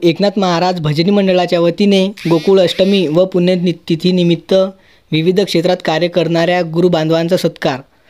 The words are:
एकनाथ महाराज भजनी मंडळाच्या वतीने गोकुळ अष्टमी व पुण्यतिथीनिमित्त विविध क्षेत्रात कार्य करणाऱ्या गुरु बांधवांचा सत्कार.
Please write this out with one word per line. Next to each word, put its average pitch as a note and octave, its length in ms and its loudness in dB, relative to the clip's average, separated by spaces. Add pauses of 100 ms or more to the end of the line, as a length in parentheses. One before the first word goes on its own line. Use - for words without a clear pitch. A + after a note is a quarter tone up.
एकनाथ F#3+ 360 0
महाराज F3+ 420 0
भजनी D#3 300 -2
मंडळाच्या F3+ 500 0
वतीने F#3+ 480 2
गोकुळ F#3 520 0
अष्टमी F#3+ 460 0
व D#3+ 180 2
पुण्यतिथीनिमित्त F3 1300 0 (580)
विविध F3 280 0
क्षेत्रात F3+ 440 0
कार्य E3 240 0
करणाऱ्या E3+ 540 0
गुरु E3+ 260 -2
बांधवांचा E3 480 0
सत्कार. D#3 440 -4 (300)